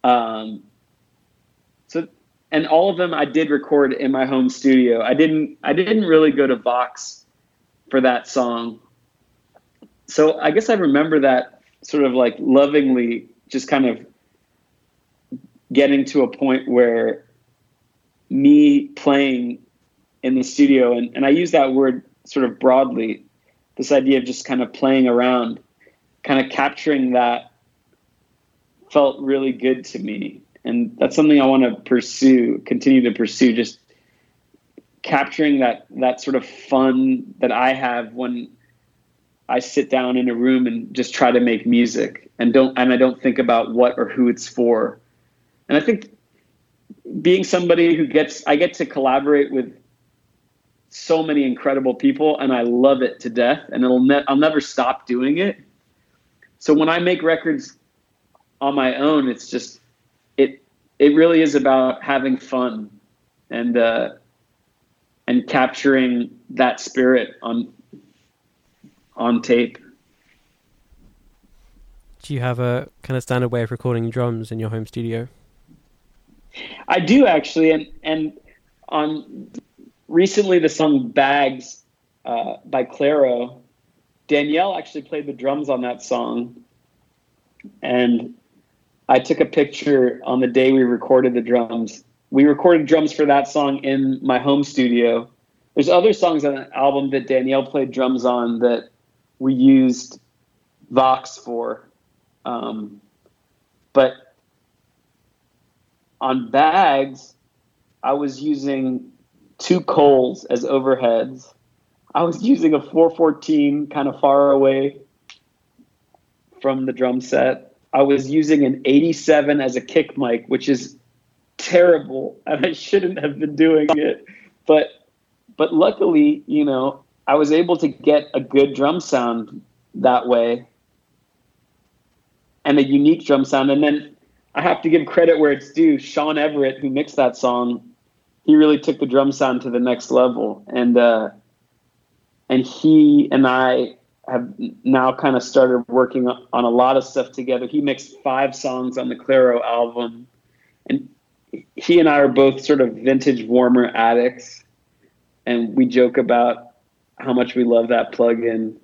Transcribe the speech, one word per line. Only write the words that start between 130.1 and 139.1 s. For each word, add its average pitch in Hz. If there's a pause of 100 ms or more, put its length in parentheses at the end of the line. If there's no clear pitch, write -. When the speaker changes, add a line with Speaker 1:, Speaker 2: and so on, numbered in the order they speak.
Speaker 1:
way 120 (2000)
and 143
a 135
unique 143
drum 135
sound. 135
And 147
then 147 (400)
I 143
have 180
to 165
give 156
credit 165
where 147
it's 135
due. 156
Sean 151
Everett, 143
who 139
mixed 143
that 127
song, 123 (560)
he 151
really 151
took 151
the 143
drum 135